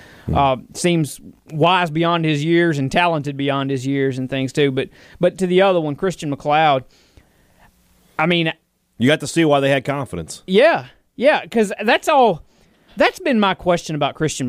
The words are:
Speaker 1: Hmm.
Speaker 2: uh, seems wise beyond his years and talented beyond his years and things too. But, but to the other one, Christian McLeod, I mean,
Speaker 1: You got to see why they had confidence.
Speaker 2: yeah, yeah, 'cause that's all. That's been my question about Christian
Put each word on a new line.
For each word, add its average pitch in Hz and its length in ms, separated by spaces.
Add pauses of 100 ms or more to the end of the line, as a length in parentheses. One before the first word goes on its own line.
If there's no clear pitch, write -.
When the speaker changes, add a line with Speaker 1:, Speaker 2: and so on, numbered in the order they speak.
(260)
Speaker 1:
Hmm. - 100
Speaker 2:
uh, 135 200 (180)
seems 170 440 (320)
wise 170 400
beyond 165 360
his 151 180
years 170 340
and 135 140
talented 156 460
beyond 139 320
his 131 160
years 135 320
and 131 100
things 131 240
too. 143 180
But, 131 200 (280)
but 170 200
to 185 80
the 180 160
other 185 180
one, 147 160
Christian 160 380
McLeod, 147 500 (1300)
I 156 80
mean, 170 260 (460)
Speaker 1:
You 117 100
got 156 120
to 147 60
see 165 200
why 143 140
they 139 100
had 139 140
confidence. 127 640
Speaker 2:
yeah, 202 420 (280)
yeah, 226 300
'cause 214 260 (120)
that's 262 240
all. 240 340 (540)
That's 392 220
been 285 220
my 196 140
question 170 400
about 143 200
Christian 143 340